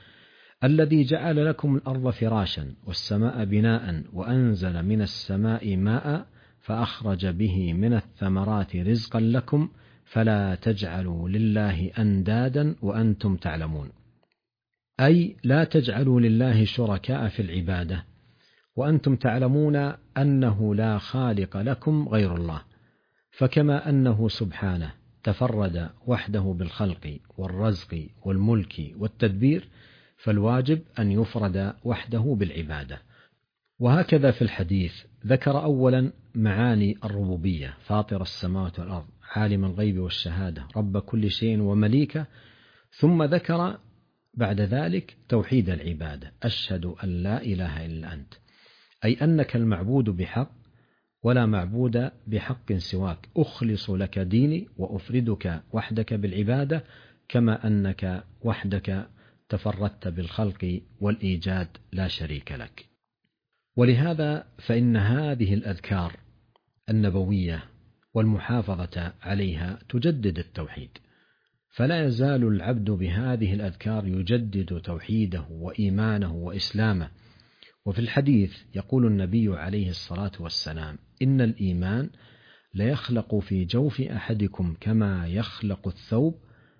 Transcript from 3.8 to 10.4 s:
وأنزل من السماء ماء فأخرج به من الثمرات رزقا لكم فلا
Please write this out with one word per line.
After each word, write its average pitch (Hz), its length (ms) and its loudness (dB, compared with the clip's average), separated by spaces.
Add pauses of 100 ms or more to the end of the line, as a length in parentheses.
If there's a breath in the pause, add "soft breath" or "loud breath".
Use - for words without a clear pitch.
وأنزل 95 720 0
من 107 180 2
السماء 104 760 -2
ماء 123 500 0 (320 soft breath)
فأخرج 107 680 -4
به 92 460 0
من 107 200 2
الثمرات 98 840 -2
رزقا 113 440 -2
لكم 127 500 2 (360 soft breath)
فلا 104 500 2